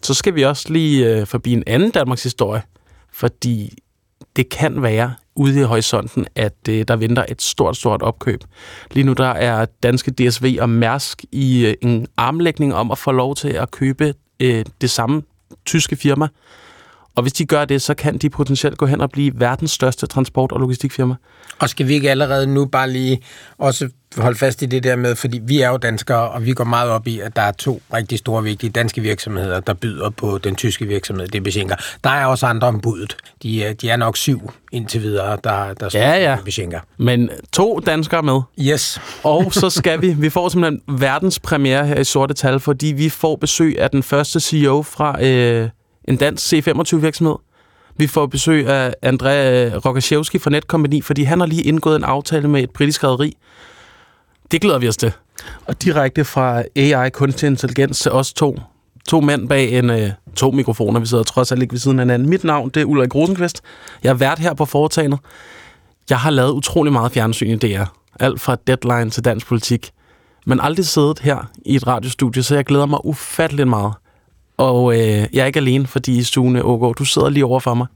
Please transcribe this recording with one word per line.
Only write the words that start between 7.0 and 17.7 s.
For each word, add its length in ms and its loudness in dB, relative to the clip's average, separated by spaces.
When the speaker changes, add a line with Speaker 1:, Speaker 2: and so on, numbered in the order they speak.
Speaker 1:
et 120 -8
stort, 360 -2
stort 240 -2
opkøb. 420 -4
Lige 120 2
nu 100 4
der 140 2
er 380 0
danske 280 0
D 220 2
S 100 -6
V 160 2
og 100 0
Mærsk 640 0
i, 340 2
øh, 160 2
en 260 0
armlægning 560 0
om 180 -2
at 60 -4
få 140 -2
lov 240 0
til 140 -6
at 220 -4
købe, 420 0
øh, 260 2
det 80 0
samme 320 0
tyske 300 -2
firma. 320 0
Og 60 0
hvis 120 0
de 120 -2
gør 200 2
det, 160 0